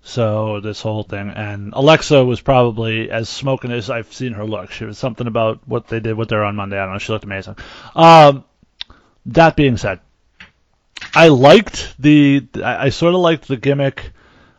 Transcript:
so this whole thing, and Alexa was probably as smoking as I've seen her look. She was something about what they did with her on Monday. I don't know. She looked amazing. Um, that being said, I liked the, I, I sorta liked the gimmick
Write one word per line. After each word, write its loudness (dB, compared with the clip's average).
so -4
this -10
whole -6
thing, -12
and -12
Alexa 2
was -2
probably -2
as -8
smoking -8
as -8
I've -10
seen -10
her -10
look. -10
She -14
was -14
something -8
about -4
what -8
they -6
did -6
with -6
her -2
on -4
Monday. -8
I -4
don't -10
know. -8
She -10
looked -8
amazing. -12
Um, 8
that 2
being 2
said, -8
I 6
liked 4
the, 4
I, -4
I 2
sorta 0
liked 0
the -4
gimmick -2